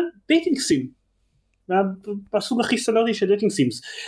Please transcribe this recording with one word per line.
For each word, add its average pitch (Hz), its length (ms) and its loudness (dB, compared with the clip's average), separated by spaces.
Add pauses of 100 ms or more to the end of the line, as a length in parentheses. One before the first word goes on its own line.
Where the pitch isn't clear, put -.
(280)
דייטינג 330 320 2
סים. 131 280 0 (840)
מה-, 185 120 2 (520)
בסוג 226 280 0
הכי 233 160 0
סטנדרטי 226 360 2
של 196 140 0
דייטינג 202 240 2
סימס. 127 300 0 (260)